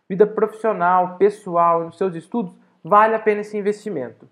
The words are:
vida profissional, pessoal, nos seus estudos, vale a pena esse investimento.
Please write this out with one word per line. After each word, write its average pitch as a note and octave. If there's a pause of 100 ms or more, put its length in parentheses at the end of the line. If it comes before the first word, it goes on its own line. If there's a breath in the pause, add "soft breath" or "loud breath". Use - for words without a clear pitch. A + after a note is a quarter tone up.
vida G3
profissional, F#3
pessoal, E3+
nos E3
seus F#3+
estudos, F#3 (300 soft breath)
vale G#3+
a A3
pena G#3
esse G#3
investimento. F#3+